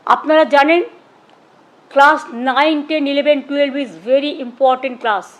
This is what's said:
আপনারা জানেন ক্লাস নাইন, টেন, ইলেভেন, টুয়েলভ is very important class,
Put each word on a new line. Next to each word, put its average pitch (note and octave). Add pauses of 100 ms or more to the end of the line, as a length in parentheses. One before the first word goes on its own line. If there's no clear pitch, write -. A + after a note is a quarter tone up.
(140)
আপনারা D#4 (100)
জানেন D4+ (1080)
ক্লাস C#4+ (280)
নাইন, D4 (120)
টেন, D#4
ইলেভেন, C#4+ (100)
টুয়েলভ C#4+ (100)
is G#3+ (180)
very C#4 (140)
important B3+
class, G3+ (140)